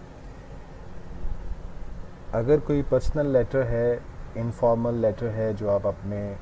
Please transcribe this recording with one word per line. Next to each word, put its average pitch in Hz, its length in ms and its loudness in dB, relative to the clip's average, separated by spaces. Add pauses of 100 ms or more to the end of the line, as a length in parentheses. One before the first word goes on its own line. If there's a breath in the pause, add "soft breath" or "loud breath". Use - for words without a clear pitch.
(2250)
अगर 127 260 6
कोई 143 220 2
personal - 440 4
letter 131 360 4
है, 120 540 0 (200)
informal 117 580 2
letter 113 320 2
है 110 280 0
जो 101 160 0
आप 101 160 2
अपने 101 560 -4